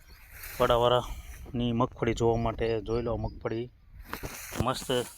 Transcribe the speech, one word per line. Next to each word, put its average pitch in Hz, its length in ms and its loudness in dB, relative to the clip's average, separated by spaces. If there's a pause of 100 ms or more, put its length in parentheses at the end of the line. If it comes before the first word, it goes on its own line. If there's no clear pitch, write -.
(580)
પડાવાળાની 120 1160 2
મગફળી 117 460 0
જોવા 117 260 4
માટે. 113 220 -2 (140)
જોઈ 113 260 -2
લો 113 100 -2
મગફળી, 113 500 -4 (920)
મસ્ત 127 260 0 (300)